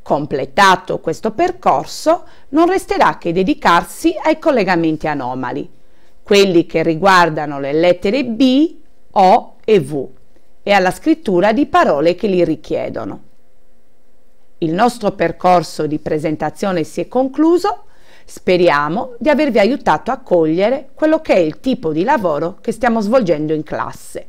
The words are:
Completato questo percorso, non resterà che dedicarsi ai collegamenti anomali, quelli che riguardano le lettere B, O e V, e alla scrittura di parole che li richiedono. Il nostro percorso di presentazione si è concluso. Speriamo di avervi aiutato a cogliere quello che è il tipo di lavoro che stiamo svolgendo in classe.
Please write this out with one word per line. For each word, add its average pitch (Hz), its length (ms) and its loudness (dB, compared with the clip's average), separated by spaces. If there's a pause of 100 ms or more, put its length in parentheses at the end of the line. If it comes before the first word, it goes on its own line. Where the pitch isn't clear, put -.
Completato 165 1000 0
questo 170 320 -4
percorso, 330 920 0 (240)
non 320 160 4
resterà 349 520 0
che 175 140 -4
dedicarsi 190 880 0
ai 311 160 2
collegamenti 175 680 0
anomali, 127 640 -6 (520)
quelli 196 420 4
che 160 180 -2
riguardano 156 800 2
le 139 140 -4
lettere 180 500 2
B, 262 520 2 (340)
O 202 520 4
e 214 180 4
V, 135 280 -6 (540)
e 202 100 0
alla 185 180 4
scrittura 202 600 0
di 262 140 0
parole 175 480 2
che 175 120 -4
li 185 160 2
richiedono. 135 800 -4 (1400)
Il 160 140 -2
nostro 208 400 0
percorso 170 760 0
di 151 120 -2
presentazione 156 840 -4
si - 180 -8
è - 60 -6
concluso. 320 760 0 (400)
Speriamo 175 960 0
di 240 100 0
avervi 277 300 2
aiutato 208 520 2
a 262 80 -2
cogliere 180 760 2
quello 311 260 2
che 311 140 0
è 202 40 6
il 156 220 0
tipo 208 320 -2
di 160 120 0
lavoro 185 580 0
che 226 100 -4
stiamo 226 280 0
svolgendo 170 520 0
in 156 100 -2
classe. - 680 -10